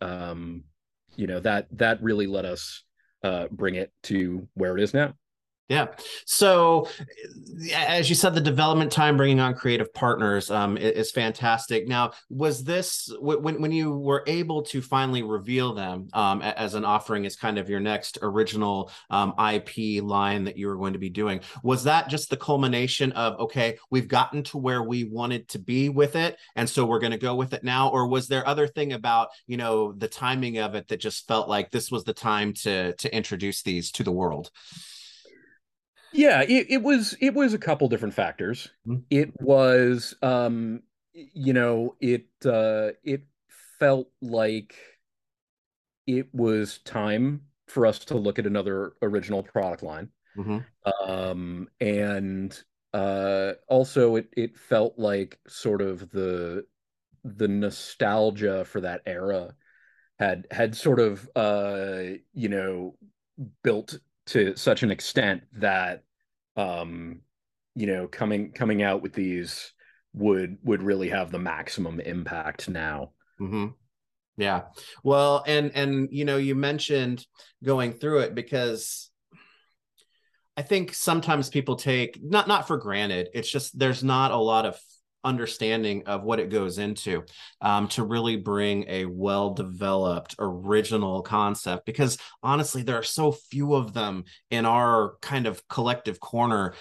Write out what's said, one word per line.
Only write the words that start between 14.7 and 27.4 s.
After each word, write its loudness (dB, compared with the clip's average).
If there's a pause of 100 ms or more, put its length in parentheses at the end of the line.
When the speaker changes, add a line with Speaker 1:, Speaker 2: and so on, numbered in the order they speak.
Speaker 2:
finally 0
reveal -2
them, -8
um, 2
a-, -4
as -4
an -2
offering 0
as -10
kind -4
of -6
your -2
next -2
original, 0 (200)
um, 0
I 2
P -4
line 0
that -6
you -6
were -4
going -4
to -6
be -6
doing, -2 (220)
was 0
that 4
just -4
the -2
culmination 0
of, -2
"Okay, 0 (140)
we've 2
gotten 2
to -10
where 0
we -2
wanted -6
to -8
be 0
with 2
it, 0 (200)
and 0
so 2
we're 2
gonna -2
go -2
with -2